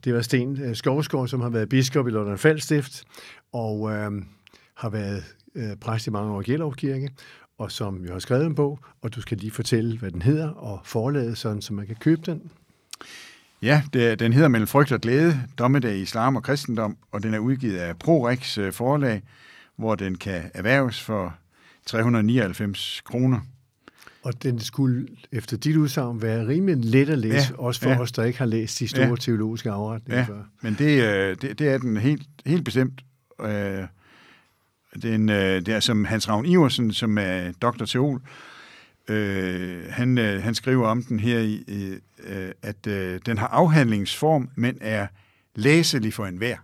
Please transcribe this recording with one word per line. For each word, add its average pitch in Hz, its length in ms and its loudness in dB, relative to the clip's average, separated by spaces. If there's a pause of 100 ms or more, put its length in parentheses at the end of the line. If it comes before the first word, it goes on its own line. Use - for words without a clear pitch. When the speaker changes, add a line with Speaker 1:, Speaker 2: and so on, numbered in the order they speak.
Speaker 1:
Det 123 100 2
var 120 80 2
Sten, 131 400 0
øh, 120 140 -4
Skovsgaard, 139 520 0
som 131 120 -2
har 120 80 -2
været 113 200 0
biskop 131 400 2
i - 20 0
Lolland 104 280 -2
Falster 151 260 4
Stift, 147 400 -2 (480)
og, 110 400 -2
øh, 104 200 -4 (640)
har 117 120 -6
været, 101 360 -4 (300)
øh, 107 220 -8
præst 113 300 -4
i 123 40 -6
mange 104 220 -4
år 98 80 -4
i 98 40 -6
Gellerup 143 320 -2
Kirke, 135 340 -4 (480)
og 104 140 -8
som 95 320 -6
jo 90 80 -8
har 92 60 -8
skrevet 131 280 0
en 160 80 -2
bog, 143 240 0 (240)
og 117 120 -6
du 120 60 -10
skal 104 180 -6
lige 107 120 -6
fortælle, 113 480 0
hvad 98 120 -6
den 87 120 -8
hedder, 151 260 2
og 104 360 -10
forlaget 117 540 -2
sådan, 107 240 -4
så 107 120 -8
man 101 120 -6
kan 110 100 -10
købe 160 300 2
den. 165 240 -8 (1120)
Speaker 2:
Ja, 139 200 4 (100)
det, 117 260 4
den 117 140 4
hedder 147 160 8
Mellem 110 180 4
frygt 139 260 4
og 113 80 0
glæde, 139 420 2 (160)
dommedag, 120 400 2
islam 113 380 0
og 120 60 -4
kristendom, 120 540 -2 (160)
og 101 100 -6
den 110 120 -2
er 110 40 0
udgivet 120 400 0
af 87 200 -6
Prorex, 127 600 2
øh, 95 140 -2
forlag, 127 500 0 (540)
hvor 110 180 0
den 95 240 -4
kan 85 360 -6
erhverves 117 480 0
for 92 320 -4 (520)
tre 113 160 0
hundrede 117 220 4
nioghalvfems 104 800 0
kroner. 127 360 0 (840)
Speaker 1:
Og 123 200 -8
den 123 180 -2
skulle 127 460 0 (260)
efter 113 240 -6
dit 151 200 0
udsagn 131 460 0
være 113 260 0
rimelig 175 360 2
let 135 240 6
at 156 100 2
læse, 127 340 2
Speaker 2:
Ja, - 60 -10
Speaker 1:
også 123 220 -4
for 127 100 2
Speaker 2:
ja. 127 100 4
Speaker 1:
os, 120 120 -4
der 113 120 0
ikke 120 140 0
har 131 80 0
læst 113 320 0
de 113 100 -2
store 135 200 2
Speaker 2:
Ja. 123 80 2
Speaker 1:
teologiske 113 540 -2
afretninger 110 520 -4
Speaker 2:
Ja, 117 60 -2
Speaker 1:
før. 104 140 -12 (200)
Speaker 2:
men 110 160 -2
det, 143 260 6
øh, 98 380 2
det, 117 160 -8
det 151 100 2
er 135 100 2
den 123 180 -2
helt, 131 260 2 (240)
helt 156 180 2
bestemt. 131 400 0 (360)
Øh, 110 80 -6 (1500)
det - 80 -12
er 110 40 0
en, 107 140 4
øh, 95 380 2
det - 20 -6
er 110 120 2
som 107 240 2
Hans 101 240 -2
Ravn 110 180 0
Iversen, 135 460 4
som 107 260 0
er 92 340 -2 (100)
doktor 120 240 -2
teol. 127 360 0 (840)
Øh, 92 840 -2
han, 123 280 2
øh, 101 240 0
han 113 120 -2
skriver 127 340 2
om 117 140 0
den 117 180 -4
her 117 180 2
i, 107 300 -2
i, 98 260 -6 (300)
øh, 95 260 -10 (120)
at, 104 240 -10
øh, 92 400 -4
den 113 120 -2
har 113 80 -2
afhandlingsform, 139 1080 4
men 120 260 0
er 107 260 -2 (480)
læselig 135 600 4
for 104 120 -6
enhver. 95 380 -4